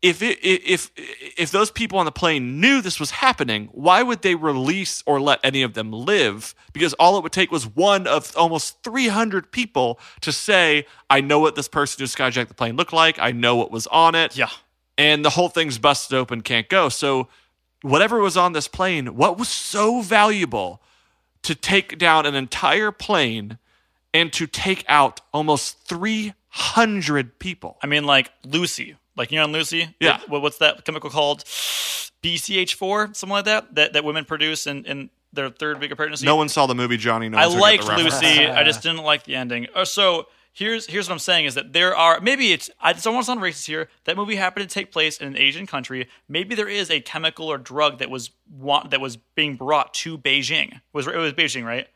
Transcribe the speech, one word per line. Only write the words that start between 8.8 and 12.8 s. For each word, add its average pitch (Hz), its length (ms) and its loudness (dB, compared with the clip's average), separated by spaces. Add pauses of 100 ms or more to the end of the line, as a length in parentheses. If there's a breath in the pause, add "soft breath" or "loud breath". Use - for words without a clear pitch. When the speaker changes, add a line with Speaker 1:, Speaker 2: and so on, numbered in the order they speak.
Speaker 1:
three 240 240 -2
hundred 208 440 -2
people 127 480 -2 (220 loud breath)
to 160 100 -4
say, 160 540 2 (240 soft breath)
"I 139 120 6
know 147 180 4
what 156 160 4
this 139 120 -6
person 143 340 -2
who 135 60 -4
skyjacked 123 400 -2
the - 60 -20
plane 117 220 -4
looked 165 180 -2